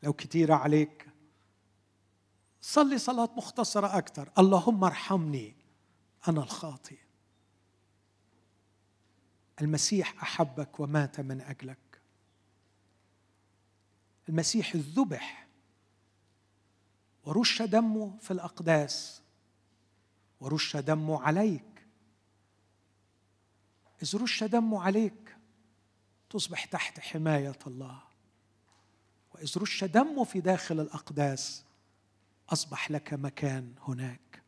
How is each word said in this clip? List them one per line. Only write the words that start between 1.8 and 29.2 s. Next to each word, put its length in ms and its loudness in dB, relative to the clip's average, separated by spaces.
صلي 360 4
صلاة 400 0
مختصرة 600 -2
أكتر: 420 -6
"اللهم 440 6
ارحمني 720 -2
أنا 160 0
الخاطئ". 540 -12
المسيح 640 0
أحبك 560 -4
ومات 400 -2
من 220 -8
أجلك. 600 -16
المسيح 460 2
ذبح 720 -2
ورش 360 2
دمه 600 2
في 100 -8
الأقداس، 880 0
ورش 380 -2
دمه 440 0
عليك. 640 0
إذ 140 -4
رش 260 -2
دمه 400 2
عليك، 540 0
تصبح 360 -6
تحت 340 -6
حماية 680 0
الله. 340 -14